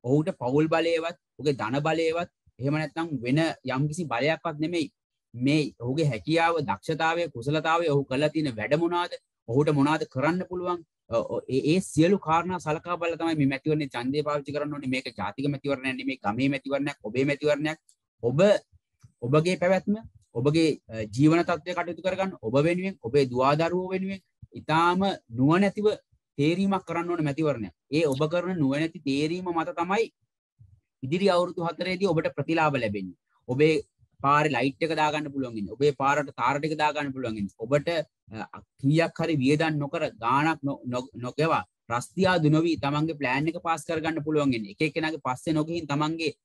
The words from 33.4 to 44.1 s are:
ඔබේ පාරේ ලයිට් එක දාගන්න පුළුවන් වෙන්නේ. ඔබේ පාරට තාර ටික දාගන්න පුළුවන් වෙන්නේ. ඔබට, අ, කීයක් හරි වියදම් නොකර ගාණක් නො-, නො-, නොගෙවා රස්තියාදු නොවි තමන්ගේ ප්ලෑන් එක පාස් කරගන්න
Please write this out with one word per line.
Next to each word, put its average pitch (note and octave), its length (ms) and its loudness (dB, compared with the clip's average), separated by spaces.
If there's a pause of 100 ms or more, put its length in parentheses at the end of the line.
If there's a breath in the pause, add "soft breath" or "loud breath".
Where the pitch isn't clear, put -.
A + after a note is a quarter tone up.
ඔබේ D3 260 4 (460)
පාරේ D3 340 4
ලයිට් C3+ 300 0
එක D#3+ 120 -2
දාගන්න D3+ 360 0
පුළුවන් C3 240 -6
වෙන්නේ. G#2 200 -8
ඔබේ C#3+ 160 4
පාරට C#3+ 440 0
තාර C3 200 0
ටික D3+ 200 -4
දාගන්න D3 380 -2
පුළුවන් A#2+ 240 -4
වෙන්නේ. G2 200 -6
ඔබට, C#3 300 0 (400)
අ, G#2+ 320 -12 (160)
කීයක් D#3+ 460 2
හරි E3 140 0
වියදම් D3 420 2
නොකර C#3+ 240 -4 (180)
ගාණක් C#3+ 420 2
නො-, C#3 220 -4
නො-, B2 300 -6
නොගෙවා B2 480 0 (260)
රස්තියාදු D#3+ 680 2
නොවි D#3+ 200 2
තමන්ගේ D3 440 -2
ප්ලෑන් C#3 300 0
එක E3+ 120 -10
පාස් E3 260 -4
කරගන්න D#3+ 360 -2